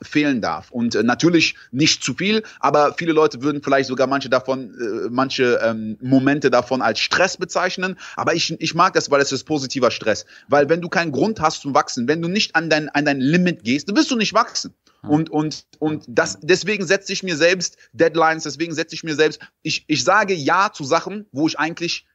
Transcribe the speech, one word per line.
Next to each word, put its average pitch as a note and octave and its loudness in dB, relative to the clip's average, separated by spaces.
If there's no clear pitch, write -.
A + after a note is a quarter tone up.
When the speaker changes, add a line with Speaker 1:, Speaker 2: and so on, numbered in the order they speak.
Speaker 1:
fehlen C#3+ 0
darf. E2 -6
Und, A#2 -2
äh, G#2 2
natürlich C#3+ 2
nicht D3 0
zu C3+ -4
viel, G#3+ 0
aber C#3+ 2
viele E3+ -2
Leute D3+ 2
würden C#3+ -2
vielleicht C#3 2
sogar B2+ 0
manche C3+ -2
davon, C3 -2
äh, A2 -6
manche, B2+ 0
ähm, A2 -2
Momente C3+ 2
davon B2 2
als A2 0
Stress - 0
bezeichnen. F#3 -4
Aber D#3 0
ich, E3 -4
ich D#3+ -4
mag F3+ 4
das, D#3 0
weil C#3 6
es C#3 0
ist C3+ -6
positiver C3 0
Stress. - -4
Weil C#3+ 4
wenn E3 0
du E3+ -8
keinen E3+ -2
Grund F3 0
hast D#3+ -2
zum C3+ 0
Wachsen, B2+ 0
wenn D#3 0
du E3 -4
nicht F#3+ -2
an E3 0
dein, D3+ 0
an D3 0
dein C#3 0
Limit E3+ 2
gehst, - -2
dann G3+ -6
wirst D#4 2
du B3+ 0
nicht G3+ 0
wachsen. - -2
Speaker 2:
Hm. - -6
Speaker 1:
Und, D#3+ 2
und, D3+ -4
und D#3 -4
das, D3+ -4
deswegen F#3 0
setze G3 -2
ich G3 -6
mir F3+ -4
selbst F3 2
Deadlines, D#3+ 2
deswegen D#3 -8
setze E3 -6
ich - -12
mir D#3+ -4
selbst, D3+ 2
ich, - -4
ich - -2
sage G3 2
Ja F3 0
zu - -12
Sachen, E3 -2
wo C#3+ 0
ich D3 -2
eigentlich E3 -6